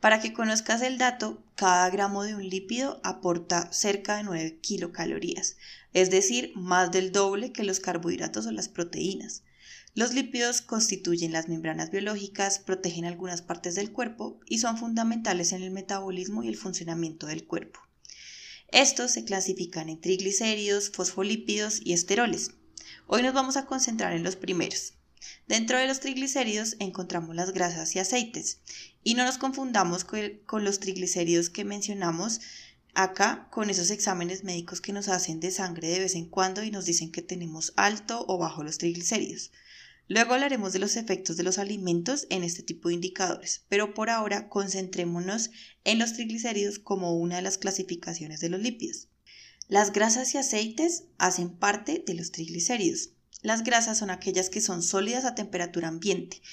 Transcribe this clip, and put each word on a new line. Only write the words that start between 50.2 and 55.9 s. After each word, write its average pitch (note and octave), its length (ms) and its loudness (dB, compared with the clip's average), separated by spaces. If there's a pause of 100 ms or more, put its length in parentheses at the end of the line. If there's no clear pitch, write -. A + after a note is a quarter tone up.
y C#4+ 40 2
aceites A#3 640 0 (120)
hacen F3+ 340 2
parte G#3 540 0
de F3 100 -2
los E3 180 -8
triglicéridos. E3+ 800 -2 (300)
Las A3 220 0
grasas A3+ 360 4
son G3+ 120 -2
aquellas F#3 400 0
que G#3 100 -2
son E3+ 220 0
sólidas A3 420 0
a A#3 120 0
temperatura F3 500 -4
ambiente E3+ 560 -2 (100)